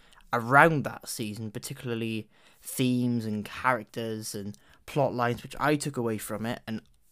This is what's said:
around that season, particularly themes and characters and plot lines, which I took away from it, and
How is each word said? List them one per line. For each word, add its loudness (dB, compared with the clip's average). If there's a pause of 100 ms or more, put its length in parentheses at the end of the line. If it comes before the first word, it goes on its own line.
(320)
around 6
that -10
season, -6
particularly -6 (320)
themes 2
and -2
characters -2
and -8 (280)
plot 0
lines, 0
which -16
I 4
took -4
away -2
from -6
it, -6
and -6 (320)